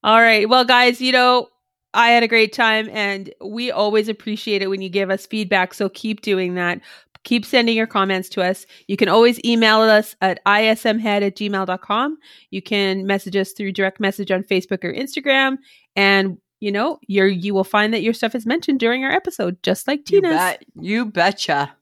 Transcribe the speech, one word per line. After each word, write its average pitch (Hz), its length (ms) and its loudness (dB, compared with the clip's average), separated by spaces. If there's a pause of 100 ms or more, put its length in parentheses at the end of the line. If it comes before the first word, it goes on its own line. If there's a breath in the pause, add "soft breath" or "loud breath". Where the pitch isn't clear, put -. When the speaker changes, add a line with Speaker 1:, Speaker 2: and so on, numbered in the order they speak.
Speaker 1:
All 220 180 6
right. 220 260 4
Well, 254 180 4
guys, 247 360 4
you 254 100 0
know, 247 380 2 (440)
I 233 160 4
had 233 140 6
a 226 40 0
great 220 260 2
time, 220 380 0
and 202 400 -6 (120)
we 233 280 -6
always 208 380 0
appreciate 214 520 -4
it 196 80 -4
when 196 120 -4
you 190 80 -8
give 190 200 -2
us 190 160 -4
feedback. 190 480 -2
So 196 160 -4
keep 220 320 -8
doing 185 340 -2
that. 175 260 -4 (440 loud breath)
Keep 240 200 -2
sending 233 300 2
your 220 120 0
comments 190 420 -2
to - 120 -6
us. 185 240 -2 (220 soft breath)
You 202 80 -4
can 196 140 0
always 233 340 4
email 226 380 4
us 214 400 4
at 190 240 0
I 208 220 2
S 220 180 0
M 226 140 0
head 208 220 0
at 196 140 -4
gmail 202 300 -4
dot 185 160 -6
com. 262 360 -4 (320 soft breath)
You 190 120 -10
can 196 440 -2
message 196 300 -4
us 190 160 -2
through 196 220 -8
direct 190 260 -2
message 196 320 -4
on 190 120 -2
Facebook 190 420 -4
or 170 80 -6
Instagram. 269 640 -2 (400 soft breath)
And, 196 400 2 (240)
you 208 100 -4
know, 233 260 -2 (100)
you're, 196 200 2
you 196 260 -2
will 190 120 0
find 214 280 0
that 226 100 -4
your 220 100 0
stuff 226 220 -4
is 220 100 -6
mentioned 277 340 -2
during 240 240 0
our 269 80 -2
episode, 226 520 -4
just 190 220 -2
like 294 240 -4
Speaker 2:
You 392 120 4
Speaker 1:
Tina's. 330 160 0
Speaker 2:
bet. - 280 -2 (140)
You 208 260 -2
betcha. 170 760 -2